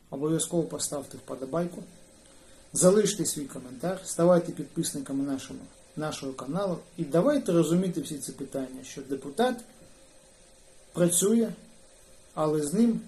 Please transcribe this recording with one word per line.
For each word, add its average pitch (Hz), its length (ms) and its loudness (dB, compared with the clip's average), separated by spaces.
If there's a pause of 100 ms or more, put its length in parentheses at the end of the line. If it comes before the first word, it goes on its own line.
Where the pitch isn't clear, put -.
обов'язково 156 540 0
поставте 139 540 -6
вподобайку, 135 680 -6 (880)
залиште 185 520 4
свій 143 200 -4
коментар, 135 580 -6
ставайте 170 480 4
підписниками 143 720 -4
нашого, 135 360 -6 (360)
нашого 143 380 -6
каналу 165 440 -2 (200)
і 170 60 -4
давайте 196 480 2
розуміти 170 500 4
всі 147 160 -8
ці - 140 -10
питання, 131 520 -8
що - 180 -14
депутат 143 540 -2 (1400)
працює, 190 600 4 (800)
але 156 280 0
з 147 120 -4
ним 226 340 4